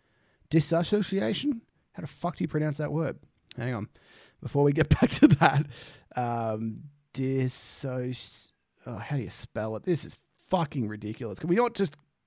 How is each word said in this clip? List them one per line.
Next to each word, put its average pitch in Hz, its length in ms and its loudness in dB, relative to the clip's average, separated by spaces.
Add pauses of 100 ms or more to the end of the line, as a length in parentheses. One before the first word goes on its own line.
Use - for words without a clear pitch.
(500)
Disassociation? 208 1120 2 (300)
How 180 100 -12
the 165 40 -6
fuck - 300 -6
do 180 80 -2
you 151 40 0
pronounce 151 300 0
that 151 140 -4
word? 156 260 -2 (380)
Hang 123 180 -4
on. 104 140 -6 (540)
Before 139 200 0
we 139 100 6
get 120 160 2
<laughs> - 120 -10
back 247 120 4
to - 160 8
that, 147 380 6 (480)
um, 113 680 -2 (320)
disso-, 131 1400 -4 (340)
oh, 120 120 -8
how 123 180 -4
do 135 60 0
you - 80 -8
spell 110 460 -6
it? - 80 -10
This 170 200 0
is - 140 -14 (300)
fucking 151 400 0
ridiculous. 107 500 -6
Can 151 100 -4
we 175 80 4
not 233 180 4
just, - 220 0 (300)